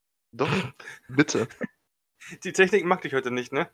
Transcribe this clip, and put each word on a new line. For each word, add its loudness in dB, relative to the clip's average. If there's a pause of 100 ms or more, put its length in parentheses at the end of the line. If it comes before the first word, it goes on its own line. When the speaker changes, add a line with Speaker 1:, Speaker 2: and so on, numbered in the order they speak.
(320)
Speaker 1:
Doch, -4 (600)
bitte. 2
Speaker 2:
<laughs> -16
Die -8
Technik 4
mag 2
dich -6
heute -2
nicht, -4
ne? -2